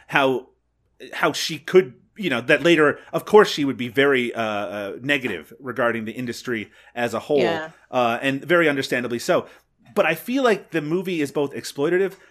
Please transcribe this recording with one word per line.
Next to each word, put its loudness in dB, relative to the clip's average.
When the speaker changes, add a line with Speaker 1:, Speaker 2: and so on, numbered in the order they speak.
Speaker 1:
how, 2
how 0
she -6
could, 2
you -6
know, 0
that 2
later, 4
of -6
course, 8
she -2
would -2
be -6
very, 2
uh, -4
uh, -4
negative -4
regarding -2
the -10
industry -8
as -2
a -2
whole, 0
Speaker 2:
Yeah. -2
Speaker 1:
uh, 0
and -4
very 4
understandably -4
so. 0
But 2
I 0
feel -4
like 0
the -2
movie -4
is -4
both -2
exploitative, -2